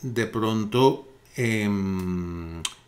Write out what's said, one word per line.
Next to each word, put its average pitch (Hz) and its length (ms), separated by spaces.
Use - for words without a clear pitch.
de 117 240
pronto, 110 800
em, 92 1300